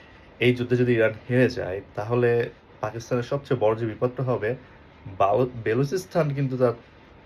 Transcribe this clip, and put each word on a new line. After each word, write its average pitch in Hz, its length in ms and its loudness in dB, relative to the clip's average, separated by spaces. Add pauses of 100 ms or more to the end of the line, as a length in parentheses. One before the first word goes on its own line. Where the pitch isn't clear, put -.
(440)
এই 123 140 6
যুদ্ধে 120 240 0
যদি 123 160 4
ইরান 110 160 2 (100)
হেরে 123 240 4 (100)
যায়, 92 200 -6 (180)
তাহলে 120 340 0 (500)
পাকিস্তানের 117 500 -4
সবচেয়ে 139 340 -2
বড় 110 160 4
যে 117 60 -4
বিপদটা 123 360 -4
হবে, 113 280 -2 (680)
বাল-, 110 320 2 (120)
বেলুচিস্তান 143 640 -2 (100)
কিন্তু 135 260 -2
তার 117 120 4 (520)